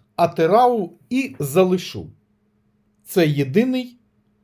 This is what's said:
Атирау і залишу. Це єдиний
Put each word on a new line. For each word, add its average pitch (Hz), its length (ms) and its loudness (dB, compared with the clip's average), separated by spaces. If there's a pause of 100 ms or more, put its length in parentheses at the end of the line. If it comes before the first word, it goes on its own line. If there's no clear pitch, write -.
(160)
Атирау 175 760 2 (160)
і 254 300 -4
залишу. 156 680 -2 (920)
Це 170 240 2
єдиний 202 720 -2 (460)